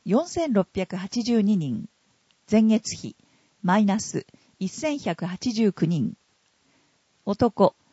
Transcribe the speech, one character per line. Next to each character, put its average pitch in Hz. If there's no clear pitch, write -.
四 247
千 330
六 196
百 185
八 202
十 226
二 208
人。 135
前 220
月 220
比、 -
マ 185
イ 214
ナ 202
ス -
一 190
千 294
百 170
八 185
十 214
九 -
人。 156
男、 202